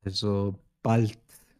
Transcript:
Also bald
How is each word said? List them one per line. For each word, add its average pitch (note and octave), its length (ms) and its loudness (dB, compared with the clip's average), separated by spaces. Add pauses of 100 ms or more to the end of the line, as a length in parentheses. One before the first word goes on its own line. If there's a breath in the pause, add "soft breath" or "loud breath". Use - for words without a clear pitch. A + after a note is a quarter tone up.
Also G2+ 520 -2 (240)
bald A2+ 380 2 (400)